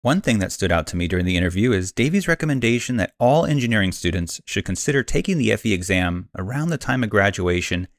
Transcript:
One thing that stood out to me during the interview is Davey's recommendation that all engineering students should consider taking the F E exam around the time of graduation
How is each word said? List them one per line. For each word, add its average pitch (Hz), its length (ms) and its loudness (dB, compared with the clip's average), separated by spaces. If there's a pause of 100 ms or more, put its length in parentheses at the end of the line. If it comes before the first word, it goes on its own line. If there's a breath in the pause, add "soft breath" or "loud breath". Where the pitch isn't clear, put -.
One 151 180 2
thing 117 200 0
that 90 120 -2
stood 92 180 -2
out 82 180 2
to - 100 -6
me 87 100 -2
during 90 160 0
the 90 140 2
interview 92 340 2
is 92 200 -2
Davey's 165 360 0
recommendation 123 680 0
that - 200 -2
all 139 280 4
engineering 117 460 0
students 87 520 -4
should - 220 -4
consider 135 360 -2
taking 175 360 0
the 110 120 2
F 107 140 -2
E 110 80 2
exam 90 640 0
around 123 320 -4
the 165 80 -2
time 127 260 -2
of 110 60 -2
graduation 92 800 0 (100)